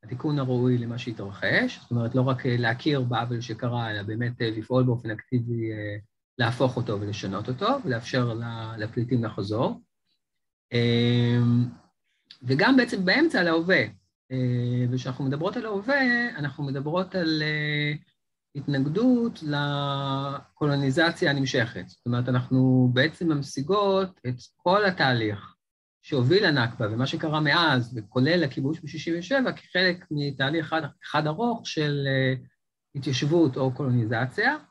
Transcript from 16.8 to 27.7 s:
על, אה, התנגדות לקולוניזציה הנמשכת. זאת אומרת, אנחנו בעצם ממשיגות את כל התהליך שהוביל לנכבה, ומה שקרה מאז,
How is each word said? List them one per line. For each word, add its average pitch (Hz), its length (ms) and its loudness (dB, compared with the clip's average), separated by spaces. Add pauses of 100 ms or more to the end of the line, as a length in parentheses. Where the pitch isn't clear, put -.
על, 160 300 2
אה, 151 480 0 (640)
התנגדות 170 880 0
לקולוניזציה 143 1900 0
הנמשכת. 131 560 0
זאת - 180 -18
אומרת, 123 240 -2
אנחנו 127 640 4
בעצם 160 380 2
ממשיגות 190 960 0
את 127 80 -4 (220)
כל 202 280 2
התהליך 120 680 0 (460)
שהוביל 156 460 2
לנכבה, 120 440 0
ומה 123 160 -2
שקרה 156 320 -2
מאז, 147 580 2